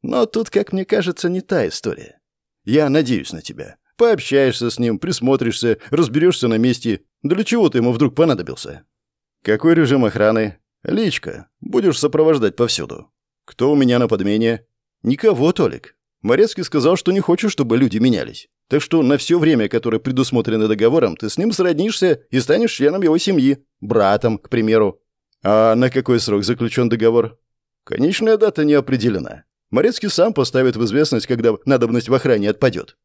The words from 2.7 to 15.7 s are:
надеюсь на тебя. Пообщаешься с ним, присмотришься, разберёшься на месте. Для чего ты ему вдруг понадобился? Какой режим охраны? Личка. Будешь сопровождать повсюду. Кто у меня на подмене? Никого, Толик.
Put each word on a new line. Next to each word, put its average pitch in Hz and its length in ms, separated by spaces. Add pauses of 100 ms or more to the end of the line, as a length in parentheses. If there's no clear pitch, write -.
надеюсь 127 440
на 80 100
тебя. - 340 (200)
Пообщаешься 139 720
с - 80
ним, 117 200
присмотришься, 120 800 (120)
разберёшься 151 580
на 110 80
месте. 117 460 (200)
Для 180 200
чего 226 260
ты 131 100
ему 120 140
вдруг 127 220
понадобился? 92 680 (580)
Какой 110 320
режим 139 300
охраны? 107 540 (260)
Личка. - 640 (120)
Будешь 185 380
сопровождать 147 580
повсюду. - 540 (340)
Кто 135 280
у 147 40
меня 123 220
на 120 100
подмене? 110 560 (380)
Никого, 147 500
Толик. 90 440 (260)